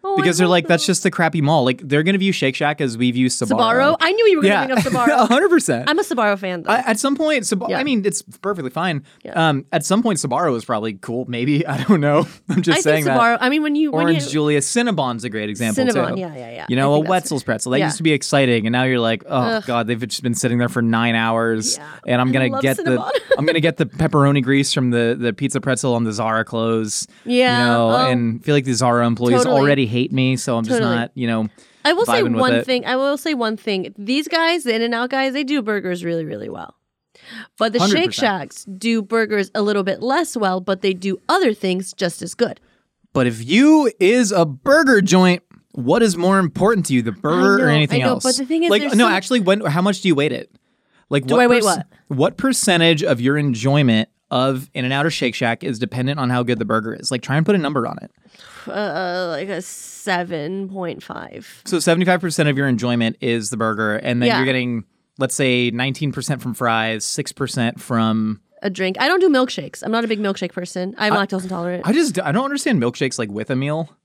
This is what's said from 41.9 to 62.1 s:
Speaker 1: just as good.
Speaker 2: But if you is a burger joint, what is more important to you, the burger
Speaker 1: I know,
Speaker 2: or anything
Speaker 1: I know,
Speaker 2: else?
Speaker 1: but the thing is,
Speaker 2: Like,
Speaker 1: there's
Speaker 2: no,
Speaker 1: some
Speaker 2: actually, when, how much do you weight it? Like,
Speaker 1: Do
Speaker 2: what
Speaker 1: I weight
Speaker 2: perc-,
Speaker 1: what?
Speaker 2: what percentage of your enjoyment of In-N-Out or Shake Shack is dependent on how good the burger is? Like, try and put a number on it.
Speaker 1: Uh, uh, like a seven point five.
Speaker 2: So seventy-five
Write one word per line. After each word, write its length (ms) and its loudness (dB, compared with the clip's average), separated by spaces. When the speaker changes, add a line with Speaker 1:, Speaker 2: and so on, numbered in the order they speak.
Speaker 1:
just 280 -4
as 140 -10
good. 240 -2
Speaker 2:
But 120 2
if 180 -2
you 460 6
is 340 4
a 120 4
burger 560 4
joint, 400 4
what 320 2
is 140 2
more 220 4
important 480 0
to 60 0
you, 80 4
the 120 -4
burger 420 2
Speaker 1:
I 40 2
know, 40 2
Speaker 2:
or 60 4
anything 320 2
Speaker 1:
I 40 0
know, 100 4
Speaker 2:
else? 80 -6
Speaker 1:
but 120 0
the 100 -4
thing 180 0
is, 60 2
Speaker 2:
Like, 120 4
Speaker 1:
there's 140 -2
Speaker 2:
no, 100 6
Speaker 1:
some 80 2
Speaker 2:
actually, 260 0
when, 220 2
how 200 0
much 200 0
do 80 0
you 60 4
weight 180 0
it? 180 -10
Like, 160 0
Speaker 1:
Do 100 2
Speaker 2:
what 80 6
Speaker 1:
I 40 6
weight 160 4
Speaker 2:
perc-, 140 2
Speaker 1:
what? 100 -8
Speaker 2:
what 280 0
percentage 680 2
of 180 0
your 160 2
enjoyment 720 2
of 440 -2
In-N-Out 320 -2
or 60 0
Shake 240 -2
Shack 280 -2
is 160 -4
dependent 400 -4
on 100 -2
how 140 0
good 160 0
the 60 -4
burger 280 -2
is? 180 -10
Like, 100 -4
try 160 -2
and 80 2
put 100 2
a 40 0
number 280 -2
on 140 -10
it. 100 -20
Speaker 1:
Uh, 40 -12
uh, 560 -4
like 100 -8
a 140 -8
seven 1080 -8
point 340 -10
five. 600 -16
Speaker 2:
So 140 -2
seventy-five 420 2